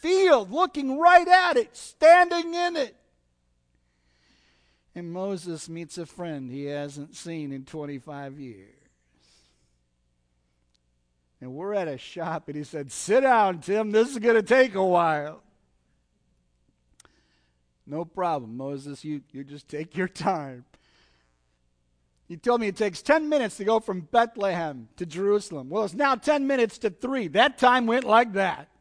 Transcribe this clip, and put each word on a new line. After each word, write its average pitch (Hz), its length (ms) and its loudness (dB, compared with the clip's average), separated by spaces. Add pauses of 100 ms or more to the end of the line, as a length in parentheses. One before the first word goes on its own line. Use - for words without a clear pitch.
field, 320 500 4
looking 285 480 -2
right 349 280 8
at 359 280 4
it, - 220 -2
standing 339 760 4
in 349 220 -2
it. 254 220 -6 (2000)
And 170 200 -12
Moses 175 560 -8
meets 165 280 -14
a 170 80 -10
friend 147 460 -10
he 139 140 -10
hasn't 143 500 -10
seen 156 380 -10
in 135 100 -12
twenty-five 143 760 -12
years. 107 380 -18 (2750)
And 127 120 -14
we're 185 200 -8
at 185 140 -2
a 135 100 -6
shop, 165 520 -10
and 147 80 -8
he 147 80 -8
said, 143 260 -12
"Sit 233 300 0
down, 214 400 4
Tim. 214 300 -2
This 226 180 4
is 269 100 -8
gonna 226 220 4
take 240 340 4
a 190 80 0
while." 160 580 2 (2500)
"No 151 180 -8
problem, 151 540 -4
Moses. 139 480 -10
You, 151 160 -8 (100)
you 139 140 -14
just 143 240 -20
take 156 260 -10
your 185 140 -4
time." 147 560 -6 (1600)
He 175 100 -14
told 240 240 0
me 214 60 -2
it 185 80 -4
takes 202 260 -4
ten 302 280 2
minutes 262 280 -2
to 202 60 -8
go 220 160 2
from 185 220 -6
Bethlehem 170 960 -2
to 180 80 -8
Jerusalem. 180 640 -2
Well, 208 160 -2
it's 165 80 -8
now 269 220 2
ten 285 300 0
minutes 254 340 0
to 220 100 -2
three. 247 400 -6
That 240 280 2
time 247 300 4
went 247 160 0
like 226 300 4
that. 180 360 -4 (120)